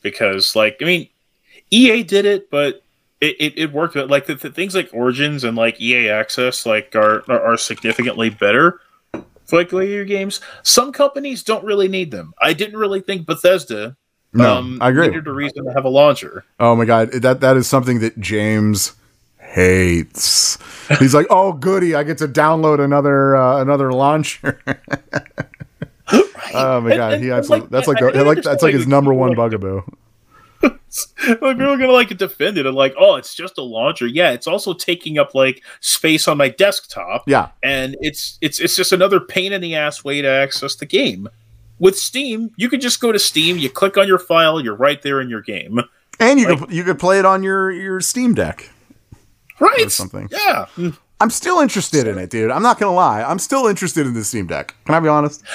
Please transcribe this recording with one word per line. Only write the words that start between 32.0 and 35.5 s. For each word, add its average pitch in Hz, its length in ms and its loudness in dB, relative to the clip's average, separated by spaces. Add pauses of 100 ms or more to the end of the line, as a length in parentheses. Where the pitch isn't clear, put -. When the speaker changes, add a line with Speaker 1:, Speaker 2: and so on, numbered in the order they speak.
Speaker 1:
defend 185 400 -2
it 135 80 -2
and, 135 100 -2
like, 135 220 2
"Oh, 185 180 8
it's - 180 -14
just 175 220 -12
a 151 60 -10
launcher." 123 440 -4
Yeah, 151 260 0
it's - 140 -8
also 185 280 -4
taking 160 440 -6
up, 143 160 0
like, 131 280 2 (180)